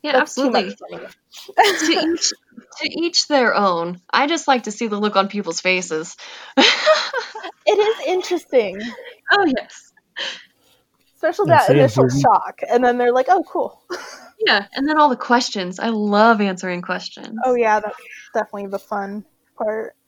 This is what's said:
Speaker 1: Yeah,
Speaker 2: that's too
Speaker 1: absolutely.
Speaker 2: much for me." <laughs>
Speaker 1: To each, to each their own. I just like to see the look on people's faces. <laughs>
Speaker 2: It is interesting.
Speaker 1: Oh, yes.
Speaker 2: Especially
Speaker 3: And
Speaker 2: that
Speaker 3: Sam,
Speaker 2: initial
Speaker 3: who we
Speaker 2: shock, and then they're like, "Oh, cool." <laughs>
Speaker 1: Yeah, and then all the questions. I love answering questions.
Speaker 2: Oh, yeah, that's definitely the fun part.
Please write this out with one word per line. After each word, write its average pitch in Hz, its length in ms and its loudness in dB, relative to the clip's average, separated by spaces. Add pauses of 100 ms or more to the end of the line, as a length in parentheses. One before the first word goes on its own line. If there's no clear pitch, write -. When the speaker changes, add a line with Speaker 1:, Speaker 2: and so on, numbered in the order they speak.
Speaker 1:
Yeah, 294 120 -2
Speaker 2:
that's 262 220 2
too 254 120 -2
Speaker 1:
absolutely. 202 220 0
Speaker 2:
much 208 100 -14
for - 180 -16
me." - 100 -16
<laughs> - 720 -2
Speaker 1:
To 320 340 0
each, - 160 -2 (500)
to 302 100 -6
each - 380 -4
their 254 260 2
own. 175 460 0 (100)
I 269 180 2
just 330 200 -4
like 262 160 2
to 220 80 -8
see 233 160 -6
the 208 100 -4
look 208 200 -2
on 190 100 2
people's 196 340 -6
faces. 175 540 -4 (420)
<laughs> 311 80 6 (1000)
Speaker 2:
It 415 140 2
is 415 300 0
interesting. 285 760 -2 (500)
Speaker 1:
Oh, 392 140 4
yes. - 480 -6 (1200)
Speaker 2:
Especially 339 280 -2
Speaker 3:
And 156 80 2
Speaker 2:
that - 160 6
Speaker 3:
Sam, 135 100 6
Speaker 2:
initial 131 320 6
Speaker 3:
who 127 60 -2
we 139 60 0
Speaker 2:
shock, - 480 2
and 254 140 4
then 247 140 4
they're 247 160 2
like, 254 160 2
"Oh, 359 180 4
cool." - 420 -4
<laughs> 349 80 -10 (460)
Speaker 1:
Yeah, 214 300 2
and 277 160 -2
then 311 80 2
all 302 120 6
the 247 60 0
questions. 202 640 -2
I 226 100 -4
love 214 520 2
answering 180 400 -4
questions. 185 640 -10
Speaker 2:
Oh, 254 80 2
yeah, 220 260 2
that's 208 160 -8 (380)
definitely 202 360 -6
the 190 100 -8
fun 202 440 -10 (320)
part. 220 400 -6 (120)